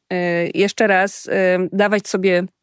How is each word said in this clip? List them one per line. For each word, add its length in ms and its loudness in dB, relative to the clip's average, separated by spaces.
e, 380 -2
jeszcze 400 0
raz, 440 0
e, 260 2
dawać 360 0
sobie, 360 0